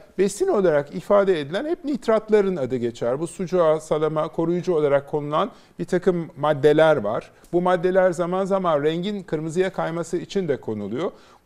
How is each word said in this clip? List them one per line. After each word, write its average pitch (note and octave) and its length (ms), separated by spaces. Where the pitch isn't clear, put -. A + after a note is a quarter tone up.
besin G3+ 300
olarak F3+ 460
ifade F#3+ 460
edilen E3 260
hep E4 180
nitratların G#3+ 720
adı C3 200
geçer. A#2+ 440
Bu E3+ 60
sucuğa, D#3+ 540
salama, D#3 480
koruyucu F3 460
olarak C#3+ 360
konulan D3+ 400
bir F3 60
takım F3 520
maddeler D3+ 600
var. A2+ 340
Bu F3 80
maddeler F#3 500
zaman F3 340
zaman F3+ 380
rengin F3 400
kırmızıya E3 500
kayması E3 440
için E3+ 320
de C3 120
konuluyor. A2 500